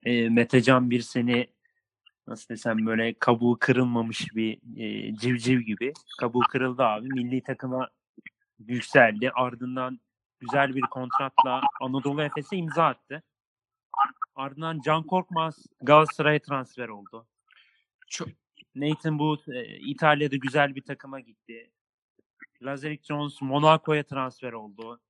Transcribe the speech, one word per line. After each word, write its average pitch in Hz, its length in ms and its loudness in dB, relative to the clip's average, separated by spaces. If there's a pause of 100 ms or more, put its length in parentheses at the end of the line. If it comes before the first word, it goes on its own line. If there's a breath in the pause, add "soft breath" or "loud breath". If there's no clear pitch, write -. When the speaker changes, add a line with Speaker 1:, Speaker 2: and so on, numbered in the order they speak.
Speaker 1:
E, 117 260 0
Metecan 123 640 4
Birsen'i 120 560 0 (800)
nasıl - 220 -16
desem 110 380 -2
böyle 113 320 0
kabuğu 120 420 4
kırılmamış 117 760 0
bir, 110 220 -2 (180)
e, 107 400 -8
civciv 123 440 2
gibi. 113 320 -4 (280)
Kabuğu 120 200 0
kırıldı 127 420 0
abi. 110 260 0
Milli 127 340 -2
takıma 127 460 -6 (720)
yükseldi. 117 720 4
Ardından 127 720 -6 (400)
güzel 131 340 0
bir 135 60 -2
kontratla 131 800 -2 (200)
Anadolu 139 420 -2
Efes'e 147 340 -6
imza 160 300 0
attı. 143 360 -6 (1120)
Ardından 143 460 -6
Can 156 220 2
Korkmaz 160 640 -4 (160)
Galatasaray'a 151 560 6
transfer 127 500 -8
oldu. 107 380 -18 (840 soft breath)
Speaker 2:
Çok - 200 -10 (460)
Speaker 1:
Nathan 151 440 -2
Booth, 151 300 -2
e, 120 300 -12
İtalya'da 143 580 0
güzel 135 380 0
bir 135 80 -12
takıma 135 380 -14
gitti. 117 500 -20 (920)
Lazarick 143 420 -10
Jones 147 380 -6
Monaco'ya 151 600 4
transfer 131 500 -8
oldu. 113 580 -16